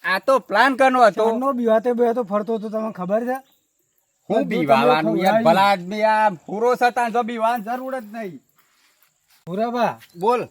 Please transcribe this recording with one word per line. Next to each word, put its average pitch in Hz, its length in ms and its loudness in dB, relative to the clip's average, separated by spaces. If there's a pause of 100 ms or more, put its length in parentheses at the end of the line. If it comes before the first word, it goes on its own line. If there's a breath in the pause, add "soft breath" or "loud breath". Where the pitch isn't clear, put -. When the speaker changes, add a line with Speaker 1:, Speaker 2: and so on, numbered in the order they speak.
Speaker 1:
આ 180 220 -2
તો 269 80 4 (140)
પ્લાન 240 280 2
કરનો 254 300 4
હતો. 214 180 2
Speaker 2:
ચારનો 233 240 0 (100)
બીવાતે 226 400 0
બીવાતો 240 320 0
ફરતો 208 280 -2
હતો, 214 160 -10
તમને 220 240 -6
ખબર 190 320 -2
છે? 262 60 -4 (920)
Speaker 1:
હું 208 80 0
Speaker 2:
બધું 254 120 0
Speaker 1:
બીવાવાનું 151 680 2
Speaker 2:
તમે 170 80 0
Speaker 1:
યાર, 196 120 2
Speaker 2:
ખવડાવ્યું. 226 100 2
Speaker 1:
ભલા 190 260 4
આદમી 196 320 -2
આ 214 260 2 (200)
હુરો 220 220 0 (100)
છે, 247 160 4
તાન 240 160 -2
જો 240 100 0
બીવાની 233 420 -4
જરૂર 254 360 -8
જ 214 120 -18
નહીં. 202 280 -12 (1040)
Speaker 2:
હુરાભા, 220 460 -2 (280)
Speaker 1:
બોલ. 226 200 0 (100)